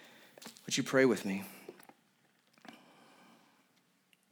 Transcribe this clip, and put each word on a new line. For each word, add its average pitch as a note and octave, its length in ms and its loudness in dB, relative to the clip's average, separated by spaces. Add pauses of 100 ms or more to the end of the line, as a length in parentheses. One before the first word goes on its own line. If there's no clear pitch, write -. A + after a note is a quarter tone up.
(680)
would - 100 -4
you C3+ 60 0
pray C3 220 6
with A#2 200 4
me? G2 200 -4 (2750)